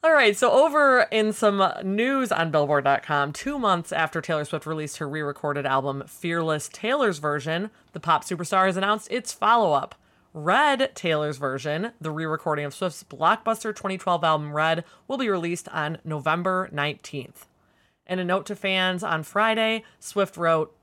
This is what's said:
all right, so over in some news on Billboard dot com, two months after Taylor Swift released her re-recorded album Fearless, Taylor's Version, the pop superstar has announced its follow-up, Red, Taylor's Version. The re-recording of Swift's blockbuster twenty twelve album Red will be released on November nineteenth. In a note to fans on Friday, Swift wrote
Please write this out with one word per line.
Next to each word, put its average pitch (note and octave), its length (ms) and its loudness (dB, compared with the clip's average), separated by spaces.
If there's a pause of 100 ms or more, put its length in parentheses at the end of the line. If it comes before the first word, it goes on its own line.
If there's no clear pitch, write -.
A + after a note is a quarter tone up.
all D#4+ 100 6
right, A#3 240 6
so A#3+ 140 4
over C#4+ 600 6
in G#3+ 220 2
some G3+ 400 2 (100)
news A#3 480 0
on E3 200 0
Billboard D3 320 2
dot C#3 200 2
com, D3 300 -2
two C#4+ 260 -6
months F#3 320 0
after D#3+ 300 -2
Taylor D3+ 240 -2
Swift D3 200 -8
released D#3 320 -6
her D3 120 -6
re-recorded C#3+ 560 -4
album C3+ 420 0
Fearless, E3 640 -4
Taylor's A3+ 480 0
Version, D3+ 540 -4 (220)
the F3 60 -12
pop E3 240 2
superstar F#3+ 440 0
has F3+ 100 0
announced G3+ 340 -2
its - 220 -6
follow-up, G3+ 600 2 (380)
Red, B3+ 600 2
Taylor's D3+ 440 -2
Version. D3 640 -4
The D#3 120 -6
re-recording D#3 540 -4
of C#3+ 100 -10
Swift's F3+ 280 -6
blockbuster G#3+ 720 0
twenty F#3+ 220 -6
twelve F3 260 0
album D3+ 300 0
Red D#3+ 300 0 (240)
will C4 100 -4
be A#3+ 120 -2
released E3+ 400 -2
on D#3 340 -4
November E3+ 680 -2
nineteenth. - 760 -8 (580)
In F#3 140 -4
a F3+ 60 -2
note F#3+ 220 0
to G3+ 80 -6
fans F#3 480 -2
on D#3+ 200 -2
Friday, A3 600 0 (160)
Swift - 380 -4
wrote E3 460 2